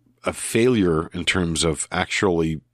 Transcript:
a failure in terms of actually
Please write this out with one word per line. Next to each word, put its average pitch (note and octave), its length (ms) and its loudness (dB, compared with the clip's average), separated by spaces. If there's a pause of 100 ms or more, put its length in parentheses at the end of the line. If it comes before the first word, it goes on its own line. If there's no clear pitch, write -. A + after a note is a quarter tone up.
(260)
a F2 80 -2
failure F#2+ 800 2
in F2 100 -6
terms E2 400 0
of D#2 280 -2
actually E2+ 720 -2 (120)